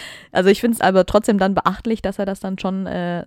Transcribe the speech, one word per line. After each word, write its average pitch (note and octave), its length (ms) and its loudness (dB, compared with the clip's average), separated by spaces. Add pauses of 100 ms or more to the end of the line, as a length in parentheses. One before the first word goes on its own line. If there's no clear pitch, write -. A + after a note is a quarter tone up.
(340)
Also F#3+ 160 4
ich G3 120 4
find's A#3 180 0
aber F#3 260 4
trotzdem G#3 320 2
dann F#3+ 180 0
beachtlich, G3+ 460 -2
dass G3 160 -4
er G3+ 80 -2
das G3 140 -4
dann F#3+ 180 -6
schon, F#3+ 300 -4
äh, F3 400 -4